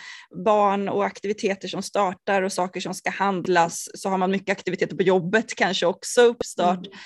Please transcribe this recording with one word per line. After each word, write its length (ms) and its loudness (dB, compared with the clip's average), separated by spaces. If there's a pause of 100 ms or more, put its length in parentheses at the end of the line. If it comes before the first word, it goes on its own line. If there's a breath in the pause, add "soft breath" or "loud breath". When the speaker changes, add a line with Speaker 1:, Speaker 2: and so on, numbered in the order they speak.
(440 loud breath)
Speaker 1:
barn 440 4
och 160 0
aktiviteter 640 -4
som 140 -6
startar 600 0
och 100 -2
saker 280 -4
som 140 -8
ska 160 -6
handlas, 840 2
så 140 -8
har 100 0
man 120 2
mycket 220 -2
aktiviteter 440 -2
på 60 0
jobbet, 520 2
kanske 320 0
också 360 2
uppstart. 640 2
Speaker 2:
Mm. 40 -18 (160 loud breath)